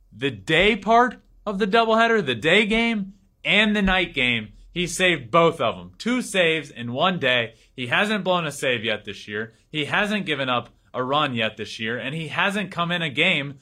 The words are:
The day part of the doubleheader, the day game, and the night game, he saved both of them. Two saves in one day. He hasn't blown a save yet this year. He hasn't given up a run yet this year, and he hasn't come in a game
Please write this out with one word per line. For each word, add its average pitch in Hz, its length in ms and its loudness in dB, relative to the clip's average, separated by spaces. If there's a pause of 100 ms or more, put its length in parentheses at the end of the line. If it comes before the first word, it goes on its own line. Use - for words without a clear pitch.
(120)
The 131 200 -4
day 160 440 2
part 233 460 2 (240)
of 208 140 -4
the 214 80 0
doubleheader, 226 580 4
the 127 100 0
day 165 300 4
game, 220 480 -2 (320)
and 208 300 4
the 214 60 0
night 185 320 2
game, 120 400 -2 (180)
he 175 160 -4
saved 165 440 0
both 165 300 4
of 104 160 0
them. 90 200 -16
Two 247 240 -2
saves 160 500 0
in 120 200 -10
one 165 280 0
day. 127 340 0 (220)
He 123 120 -8
hasn't 196 360 0
blown 180 220 0
a 143 60 -6
save 123 320 -2
yet 107 220 -4
this 101 220 -14
year. 110 260 -8 (160)
He 151 160 -6
hasn't 196 400 -2
given 139 240 -4
up 120 200 -2 (240)
a 127 100 -4
run 139 320 0
yet 110 200 -2
this - 240 -10
year, 113 180 -6
and 127 180 -8
he 160 140 -8
hasn't 190 420 -4
come 170 200 -4
in 175 100 -4
a 160 80 -4
game 143 520 -2